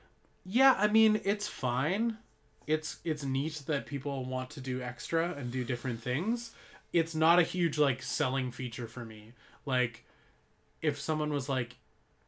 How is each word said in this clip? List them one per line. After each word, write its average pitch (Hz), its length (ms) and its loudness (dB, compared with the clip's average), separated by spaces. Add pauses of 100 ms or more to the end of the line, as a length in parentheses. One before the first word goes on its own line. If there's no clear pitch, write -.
(460)
Yeah, 247 320 6
I 208 100 2
mean, 214 360 6
it's 208 240 -2
fine. 175 680 0 (500)
It's, 156 380 0
it's 147 180 -2
neat 139 440 -2
that 139 180 -2
people 135 400 -4
want 127 260 -4
to 135 100 -10
do 127 200 -4
extra 165 520 -2
and 127 180 -6
do 127 120 -2
different 120 380 -4
things. 196 500 -2 (400)
It's 165 240 2
not 160 240 6
a 170 40 6
huge, 165 340 0
like, 135 240 2
selling 131 500 -2
feature 123 360 -6
for 120 180 -8
me. 110 280 -12 (320)
Like, 127 380 0 (760)
if 156 180 0
someone 156 320 0
was 143 160 -2
like, 127 300 -2 (500)